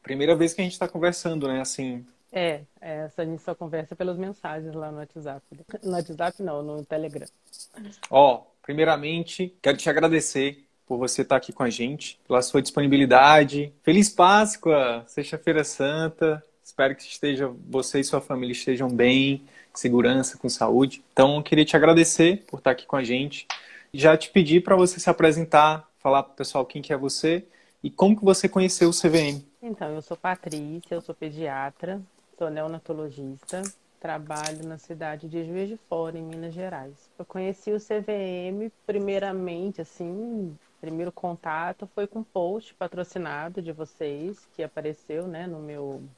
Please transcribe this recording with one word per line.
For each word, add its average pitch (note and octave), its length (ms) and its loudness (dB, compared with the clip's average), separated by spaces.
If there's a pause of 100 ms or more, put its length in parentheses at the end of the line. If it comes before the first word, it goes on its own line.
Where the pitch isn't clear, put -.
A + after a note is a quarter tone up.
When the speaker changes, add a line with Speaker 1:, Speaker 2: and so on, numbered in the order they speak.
Speaker 1:
Primeira C#3+ 320 0
vez E3 200 2
que - 80 -6
a - 20 0
gente F3+ 160 -6
tá F3+ 80 -2
conversando, E3 580 -4
né, C3 140 -2
assim. B2+ 460 -8 (260)
Speaker 2:
É, E3+ 300 -4 (180)
é, D#3 200 -12
essa D#3 240 -8
a - 20 -4
gente D#3+ 160 -8
só F3 120 -10
conversa D#3+ 440 -10
pelas F3+ 200 -6
mensagens D#3+ 560 -10
lá D#3 200 -10
no D3+ 60 -14
WhatsApp. D3 440 -16 (400)
No F#3+ 80 -6
WhatsApp E3+ 500 -6
não, D3+ 220 -6
no D3+ 220 -10
Telegram. D#3 420 -8 (840)
Speaker 1:
Ó, C3+ 340 6 (180)
primeiramente, D#3+ 1000 -2
quero C#3 140 2
te - 140 -4
agradecer D3 760 0 (240)
por B2+ 100 -4
você B2+ 280 -2
tá C#3 100 2
aqui B2+ 160 -2
com - 120 -4
a B2 60 0
gente, B2 560 -8
pela B2+ 160 2
sua D#3 200 2
disponibilidade. C#3+ 1120 6 (100)
Feliz G3+ 260 6
Páscoa, E3+ 960 4
Sexta-feira D3+ 600 -2
Santa. D#3 760 -2 (220)
Espero C#3 320 -2
que - 80 -20
esteja, C#3 480 -4 (160)
você C3 320 -2
e C#3 60 -2
sua C#3 160 -2
família B2+ 320 -6
estejam C3 340 -2
bem, C3 520 4 (340)
com - 60 -14
segurança, B2 580 2
com - 100 -8
saúde. A#2+ 640 2
Então, C#3 240 6
eu D3 80 -4
queria D3+ 220 4
te - 100 0
agradecer E3 720 6
por - 140 -12
tá C3+ 100 4
aqui B2+ 140 -4
com - 100 -6
a C3+ 80 0
gente. B2+ 420 -4 (500)
Já D#3 220 8
te - 140 -8
pedir F3 320 6
pra G3 120 4
você F3+ 240 4
se - 80 -2
apresentar, D#3+ 800 4 (120)
falar C#3 240 2
pro - 100 -16
pessoal C3+ 320 -4
quem D3 160 -12
que C3+ 100 -8
é C#3+ 60 0
você D#3 480 -2 (380)
e C#3+ 80 -8
como G#3 260 4
que G#3+ 80 -8
você F#3+ 240 4
conheceu F#3 400 2
o E3+ 40 2
C - 140 0
V E3+ 120 4
M. C#3+ 260 -2 (160)
Speaker 2:
Então, G3+ 320 -8
eu D#3 80 -10
sou E3 160 -12
Patrícia, E3 760 -8
eu E3+ 60 -8
sou E3 120 -14
pediatra, D#3 880 -10 (340)
sou E3 140 -6
neonatologista, D#3 1120 -10 (380)
trabalho D#3 680 -10
na D#3+ 120 -14
cidade D#3 500 -12
de E3 160 -8
Juiz F#3 240 -8
de A3+ 80 -12 (100)
Fora, E3 300 -6
em D#3+ 60 -12
Minas D#3+ 320 -14
Gerais. D3+ 520 -14 (120)
Eu F3 60 -14
conheci F#3+ 460 -8
o G#3+ 80 -2
C G#3+ 200 -6
V G#3 120 -8
M F#3+ 600 -8 (160)
primeiramente, G3 920 -6
assim, F3+ 800 -10 (240)
primeiro E3 300 -10
contato E3+ 840 -10
foi G3+ 140 -6
com A3 120 -12
um A3 40 -12
post G3 500 -8
patrocinado F3 880 -10
de E3 100 -12
vocês, D#3 680 -10 (160)
que D#3+ 80 -8
apareceu, D#3 640 -10
né, E3+ 200 -12
no E3 120 -12
meu C#3+ 420 -12 (160)